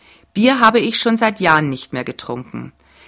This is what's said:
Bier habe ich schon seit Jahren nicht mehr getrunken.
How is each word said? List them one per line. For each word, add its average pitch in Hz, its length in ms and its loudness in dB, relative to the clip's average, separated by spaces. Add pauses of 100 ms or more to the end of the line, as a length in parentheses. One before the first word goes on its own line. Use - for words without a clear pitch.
(320)
Bier 254 280 2
habe 226 180 4
ich 226 220 0
schon 226 160 2
seit 220 240 -2
Jahren 156 300 2
nicht 127 220 -10
mehr 127 120 -6
getrunken. 123 680 -10 (360)